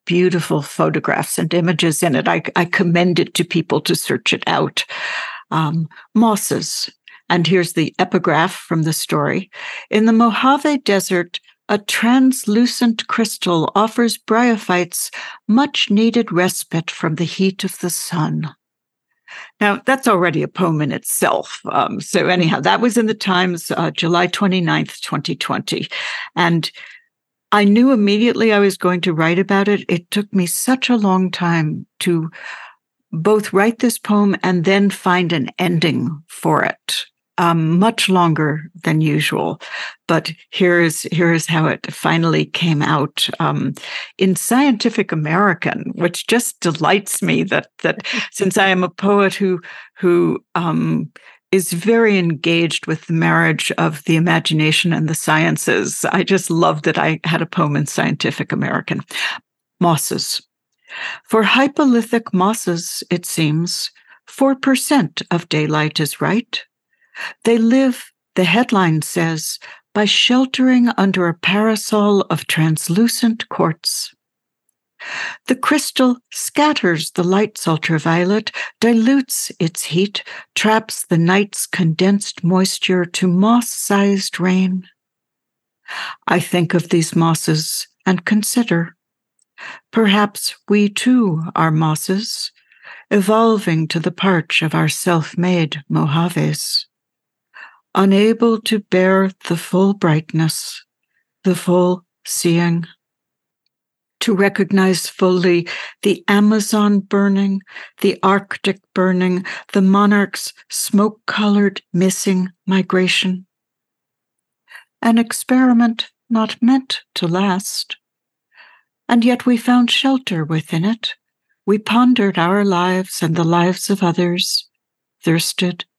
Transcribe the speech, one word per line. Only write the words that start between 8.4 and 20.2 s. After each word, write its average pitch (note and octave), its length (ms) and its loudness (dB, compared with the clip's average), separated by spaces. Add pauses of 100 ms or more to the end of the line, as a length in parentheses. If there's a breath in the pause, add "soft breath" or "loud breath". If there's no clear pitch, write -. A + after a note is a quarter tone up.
from E3 300 -4
the D#3+ 100 0
story. D3+ 560 -2 (400 loud breath)
"In G#3+ 160 2
the A3+ 80 4
Mojave C4 680 2
Desert, F#3 600 -2 (300 soft breath)
a G#3 80 0
translucent A#3+ 1300 0
crystal F3 680 -2
offers A3 420 0
bryophytes G#3+ 920 0 (380 loud breath)
much C#4 420 0
needed A3+ 420 2
respite E3+ 600 -2
from D#3 240 -4
the E3 220 -4
heat F#3+ 260 0
of - 160 -8
the F3+ 100 -4
sun." D#3 640 -4 (1080 loud breath)
Now, G3+ 240 0
that's C4 240 0
already E3+ 340 2